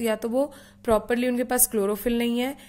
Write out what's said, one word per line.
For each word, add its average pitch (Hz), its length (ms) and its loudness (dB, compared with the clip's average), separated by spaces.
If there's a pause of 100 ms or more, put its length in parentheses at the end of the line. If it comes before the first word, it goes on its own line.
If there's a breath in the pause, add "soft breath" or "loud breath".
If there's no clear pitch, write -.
या 220 140 0
तो 220 140 -6
वो 269 240 0 (300 loud breath)
प्रॉपरली 240 440 2
उनके 247 160 0
पास 247 240 2
क्लोरोफिल 214 500 0
नहीं 233 220 0
है, 247 180 -4 (120 loud breath)